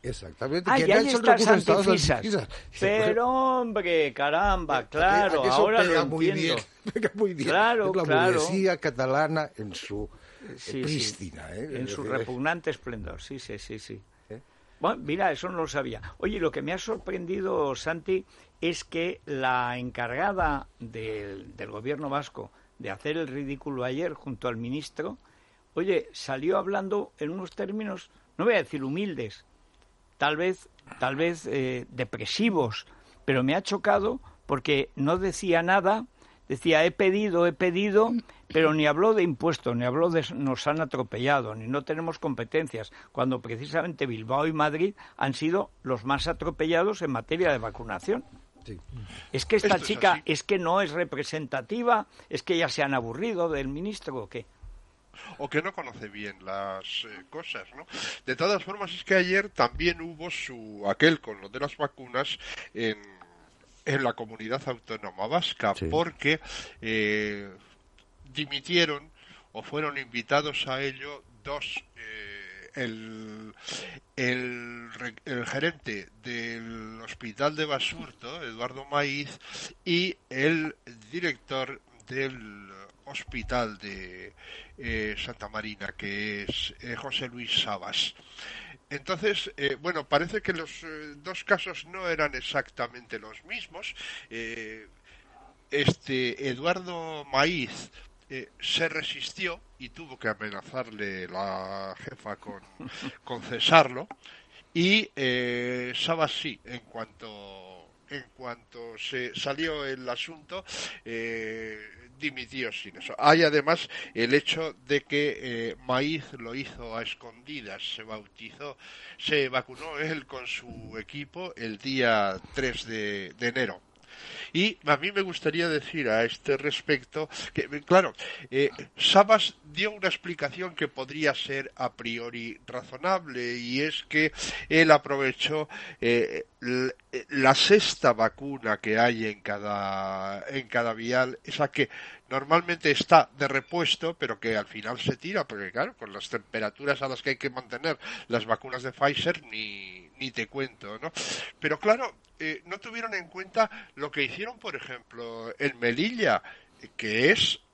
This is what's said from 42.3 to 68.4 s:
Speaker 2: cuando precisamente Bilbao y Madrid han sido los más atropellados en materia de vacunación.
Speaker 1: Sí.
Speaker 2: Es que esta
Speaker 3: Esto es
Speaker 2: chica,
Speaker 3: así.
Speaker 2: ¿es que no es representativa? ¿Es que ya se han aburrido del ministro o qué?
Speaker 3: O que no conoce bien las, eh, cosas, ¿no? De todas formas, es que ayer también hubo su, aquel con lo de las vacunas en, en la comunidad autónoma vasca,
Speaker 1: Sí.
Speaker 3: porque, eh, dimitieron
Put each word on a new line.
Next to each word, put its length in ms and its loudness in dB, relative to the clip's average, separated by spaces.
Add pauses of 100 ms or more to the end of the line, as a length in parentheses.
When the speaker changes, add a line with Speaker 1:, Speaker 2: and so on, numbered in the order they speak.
Speaker 2:
cuando 300 0
precisamente 640 -2
Bilbao 400 0
y 80 0
Madrid 400 2 (240)
han 160 0
sido 380 0 (100)
los 240 -2
más 220 0
atropellados 720 0
en 100 -2
materia 400 0
de 60 2
vacunación. 640 -4 (420)
Speaker 1:
Sí. 140 -12 (520)
Speaker 2:
Es 160 -2
que 80 4
esta 140 6
Speaker 3:
Esto 120 6
es 60 -6
Speaker 2:
chica, 260 6
Speaker 3:
así. 120 0
Speaker 2:
¿es 180 0
que 160 2
no 220 2
es 100 0
representativa? 1120 0 (240)
¿Es 140 -4
que 140 2
ya 120 4
se 140 0
han 100 2
aburrido 560 0
del 200 -2
ministro 480 -8
o 120 -10
qué? 160 -10 (920)
Speaker 3:
O 100 -6
que 140 0
no 100 -4
conoce 360 -10
bien 260 -10 (100)
las, 400 -6 (200)
eh, 240 -14
cosas, 460 -10
¿no? 100 -16 (400)
De 100 -2
todas 280 2
formas, 300 -8
es 100 -10
que 120 4
ayer 340 4
también 520 2
hubo 280 -10
su, 580 -10
aquel 340 6
con 200 -12
lo 80 -14
de 100 -8
las 160 -4
vacunas 600 -4 (360)
en, 240 0 (840)
en 200 0
la 100 2
comunidad 540 -6
autónoma 600 -6
vasca, 480 0
Speaker 1:
Sí. 140 -4
Speaker 3:
porque, 500 0 (420)
eh, 680 0 (840)
dimitieron 800 0 (440)